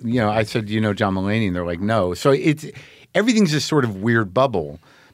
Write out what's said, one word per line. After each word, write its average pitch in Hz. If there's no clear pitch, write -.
you 117
know, 107
I 110
said, 107
"Do 104
you 110
know 107
John 98
Mulaney?" 101
And 90
they're 87
like, 85
"No." 95
So -
it's, 151
everything's 214
this 151
sort 147
of 98
weird 110
bubble. 95